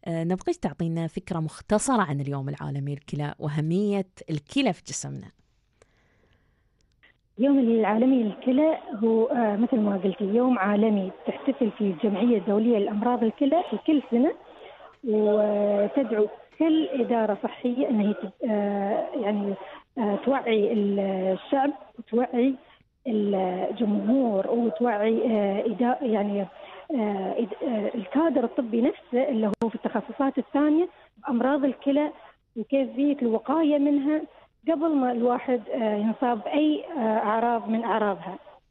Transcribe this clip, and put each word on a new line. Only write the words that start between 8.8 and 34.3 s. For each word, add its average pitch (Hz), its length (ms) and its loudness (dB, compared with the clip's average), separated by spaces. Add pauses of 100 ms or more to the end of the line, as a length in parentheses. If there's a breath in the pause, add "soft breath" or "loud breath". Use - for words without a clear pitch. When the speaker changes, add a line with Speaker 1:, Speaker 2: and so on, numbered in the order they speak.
Speaker 2:
هو، 226 220 4
آه، 240 300 0
مثل 240 240 2
ما 202 180 0
قلتي، 185 260 -2
يوم 240 360 2
عالمي 202 520 2 (160)
تحتفل - 440 -2
فيه 202 220 -2
الجمعية 214 440 0
الدولية 220 400 2
لأمراض 214 460 0
الكلى 285 480 2
في 214 60 -4 (100)
كل 302 140 4 (100)
سنة، 262 220 2 (720 loud breath)
وتدعو 208 1200 2 (320)
كل 311 280 2
إدارة 220 560 0
صحية 247 460 -2
أنها 208 240 2
تب-، 214 360 -8
آه، 202 680 -2
يعني، 202 380 -2 (440 loud breath)
آه، 208 280 0
توعي 233 480 2
ال-، 202 260 0 (400)
الشعب 277 320 0 (280)
وتوعي 247 560 0 (520 soft breath)
الجمهور 202 1400 0
وتوعي، 226 840 0
آه، 202 320 0
إدا-، 240 400 0
يعني، 208 380 0
آه، 185 60 -4 (880 loud breath)
إد-، 208 260 -4
آه، 220 320 -2
الكادر 269 480 0
الطبي 233 380 -2
نفسه 269 480 0
اللي 220 180 0
هو 220 220 0
في 202 60 -10
التخصصات 247 600 -2
الثانية 302 520 2 (280 soft breath)
بأمراض 262 460 0
الكلى 285 480 0 (440 loud breath)
وكيفية 269 640 0
الوقاية 277 560 2
منها 285 440 2 (500 loud breath)